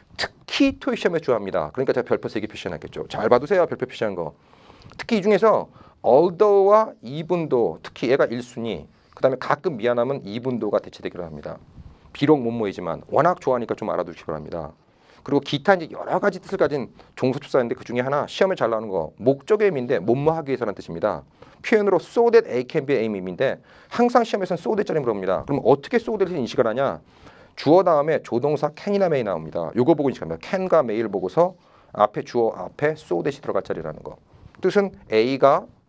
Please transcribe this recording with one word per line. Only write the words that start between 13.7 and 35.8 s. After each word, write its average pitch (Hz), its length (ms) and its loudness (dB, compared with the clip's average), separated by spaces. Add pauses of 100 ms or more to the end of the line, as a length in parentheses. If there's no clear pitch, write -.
좀 104 160 -6
알아두시기 85 340 -4
바랍니다. 78 480 -8 (500)
그리고 139 180 0
기타 143 340 0
이제 165 160 -4
여러 104 300 -4
가지 190 200 -2
뜻을 - 160 -10
가진 143 340 0 (260)
종속조사인데 127 580 0
그 - 100 -12
중에 120 160 -4
하나 135 260 -2
시험에 190 280 0
잘 127 160 0
나오는 110 180 -4
거 82 300 -4
목적의 202 480 2
의미인데 131 320 0
뭐뭐 131 380 2
하기 147 140 -6
위해서라는 113 240 -2
뜻입니다. 85 480 -4 (400)
표현으로 202 380 2
so 233 300 0
that 226 180 6
A 127 200 -2
can 143 180 -4
be 139 100 2
aim인데 101 640 -2 (280)
항상 240 360 2
시험에서는 190 340 -4
so - 160 -4
that짜리 170 260 -2
물어봅니다. 95 440 -2
그럼 143 200 -2
어떻게 139 320 2
so 226 200 -2
that을 180 220 -2
인식을 117 300 0
하냐? 110 320 -2 (560)
주어 175 260 6
다음에 156 400 2
조동사 147 540 -2
can이나 196 300 0
may 139 180 0
나옵니다. 82 520 -6
요거 127 180 4
보고 143 140 0
인식합니다. 80 300 -6 (100)
can과 185 320 2
may를 113 300 -2
보고서 101 460 0 (360)
앞에 - 300 2
주어 117 340 0
앞에 147 360 -4
so 170 300 -4
that이 143 180 -6
들어갈 101 240 -4
자리라는 80 380 -8
거. - 140 -14 (460)
뜻은 196 300 2 (200)
A가 135 540 4 (220)